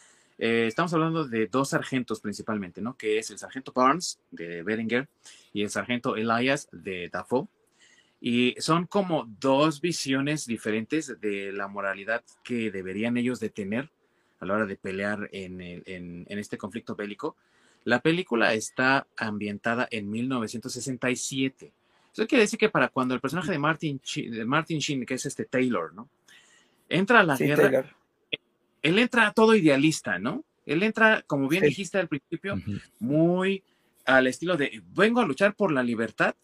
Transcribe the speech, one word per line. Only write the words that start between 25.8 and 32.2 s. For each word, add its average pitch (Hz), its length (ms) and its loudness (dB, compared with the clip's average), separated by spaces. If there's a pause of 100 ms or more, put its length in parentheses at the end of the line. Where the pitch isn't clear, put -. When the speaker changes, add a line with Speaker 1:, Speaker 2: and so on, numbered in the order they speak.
Speaker 1:
¿no? 110 160 -16 (800)
Entra 202 320 6
a - 20 4
la 147 140 2
Speaker 2:
Sí, - 80 2
Speaker 1:
guerra, 147 180 4
Speaker 2:
Taylor. 131 220 4 (960)
Speaker 1:
él 170 180 4
entra 233 320 4
todo 226 240 8
idealista, 147 640 4
¿no? 151 240 -4 (220)
Él 156 180 0
entra, 220 420 4
como 139 220 0
bien 165 160 2
Speaker 2:
Sí. 151 60 6
Speaker 1:
dijiste 185 280 -2
al 185 120 0
principio, 170 460 -6